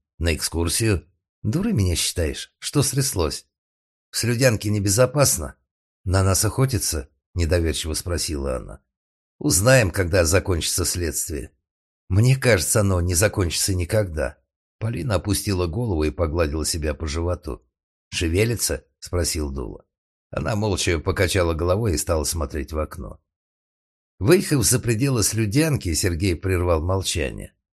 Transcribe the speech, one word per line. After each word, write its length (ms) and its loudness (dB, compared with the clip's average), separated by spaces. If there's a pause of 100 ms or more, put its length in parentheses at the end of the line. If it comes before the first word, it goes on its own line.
(180)
"На 160 2
экскурсию". 720 0 (360)
"Дурой 320 0
меня 200 2
считаешь? 640 -4
Что 240 0
стряслось?" 640 -2 (640)
"В 60 -12
Слюдянке 540 2
небезопасно". 840 2 (500)
"На 200 4
нас 200 2
охотятся?" 680 -2 (240)
недоверчиво 600 0
спросила 600 -4
она. 240 -12 (580)
"Узнаем, 520 4
когда 340 2
закончится 600 0
следствие". 680 -4 (560)
"Мне 280 4
кажется, 440 2
оно 200 2
не 140 0
закончится 600 0
никогда". 640 -2 (400)
Полина 380 -2
опустила 500 -2
голову 380 -2
и 60 0
погладила 540 -2
себя 300 -2
по 120 -8
животу. 560 -4 (480)
"Шевелится?" 720 0 (140)
спросил 520 -4
Дула. 340 -10 (460)
Она 260 -2
молча 420 0
покачала 560 2
головой 400 0
и 40 0
стала 260 -2
смотреть 480 -6
в 60 -4
окно. 420 -8 (960)
Выехав 460 4
за 140 2
пределы 440 0
Слюдянки, 720 0
Сергей 420 0
прервал 460 0
молчание. 720 -4 (200)